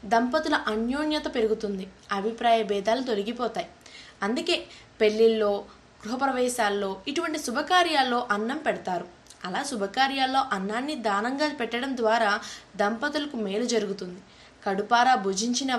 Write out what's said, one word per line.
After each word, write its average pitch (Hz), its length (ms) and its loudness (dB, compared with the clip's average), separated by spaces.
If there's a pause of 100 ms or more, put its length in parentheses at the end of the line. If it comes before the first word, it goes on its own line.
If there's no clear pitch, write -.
(140)
దంపతుల 302 420 2 (180)
అన్యోన్యత 294 520 -2 (100)
పెరుగుతుంది, 214 500 -2 (320)
అభిప్రాయ 226 420 2 (120)
భేదాలు 220 380 0
తొలగిపోతాయి. 220 580 -4 (600)
అందుకే 330 280 0 (440)
పెళ్ళిళ్ళలో, 214 520 6 (500)
గృహప్రవేశాల్లో, 247 880 0 (220)
ఇటువంటి 320 340 -2
శుభకార్యాల్లో 285 760 2 (140)
అన్నం 240 300 -2
పెడతారు. 180 400 -2 (420)
అలా 196 220 -4
శుభకార్యాల్లో 262 720 0 (140)
అన్నాన్ని 233 400 -4 (120)
దానంగా 254 400 0 (140)
పెట్టడం 240 400 -4
ద్వారా 220 320 4 (480)
దంపతులకు 285 640 -2
మేలు 214 300 -2
జరుగుతుంది. 190 440 -4 (440)
కడుపారా 233 480 4 (120)
భుజించిన 240 540 -2